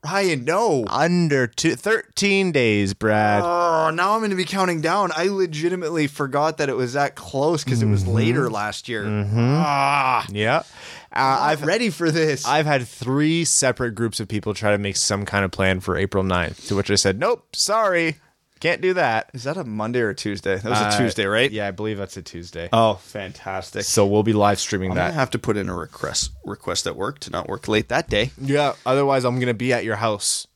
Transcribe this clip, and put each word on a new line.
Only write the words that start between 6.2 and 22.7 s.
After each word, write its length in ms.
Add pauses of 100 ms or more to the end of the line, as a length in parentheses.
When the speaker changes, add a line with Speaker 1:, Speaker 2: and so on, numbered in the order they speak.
Speaker 1:
that 100
it 80
was 160
that 240
close 480
'cause 160
it 60
was 160
Speaker 2:
Mm-hmm. 100
Speaker 1:
later 360
last 380
year. 160
Speaker 2:
Mm-hmm. 540
Speaker 1:
Ah. 760
Speaker 2:
Yeah. 280 (520)
Uh, 80
Speaker 1:
Not 220
Speaker 2:
I've 220
Speaker 1:
ready 260
for 220
this. 340
Speaker 2:
I've 220
had 200
three 560
separate 520
groups 260
of 80
people 240
try 180
to 60
make 180
some 300
kind 180
of 80
plan 300
for 160
April 260
ninth, 460
to 80
which 140
I 40
said, 240
"Nope, 360
sorry, 640 (420)
can't 200
do 140
that." 400
Speaker 1:
Is 120
that 120
a 60
Monday 380
or 120
Tuesday? 440
That 120
was 100
a 100
Speaker 2:
Uh, 100
Speaker 1:
Tuesday, 260
right? 240
Speaker 2:
yeah, 180
I 40
believe 260
that's 180
a 60
Tuesday. 500